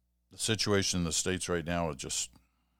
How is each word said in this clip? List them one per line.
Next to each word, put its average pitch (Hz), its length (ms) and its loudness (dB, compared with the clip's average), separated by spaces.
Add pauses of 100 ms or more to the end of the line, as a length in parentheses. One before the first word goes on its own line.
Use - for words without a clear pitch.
(300)
The 101 80 -18
situation 101 640 2
in 87 60 2
the 80 80 0
States 92 340 0
right 87 160 0
now 85 280 -2
is 69 40 -10
just, - 360 -6 (480)